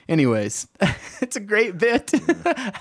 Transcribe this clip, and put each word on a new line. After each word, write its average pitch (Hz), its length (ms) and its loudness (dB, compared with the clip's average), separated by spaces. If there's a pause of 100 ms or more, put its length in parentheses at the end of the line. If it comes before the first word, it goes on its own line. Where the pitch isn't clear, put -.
anyways, 120 680 2
<laughs> - 480 -2
it's 247 140 -4
a - 40 -6
great 208 380 0
bit. 233 340 0
<laughs> - 340 0 (360)